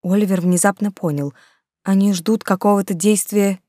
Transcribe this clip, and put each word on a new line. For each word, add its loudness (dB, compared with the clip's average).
Оливер 0
внезапно 0
понял, -4
они 2
ждут -2
какого-то 0
действия 0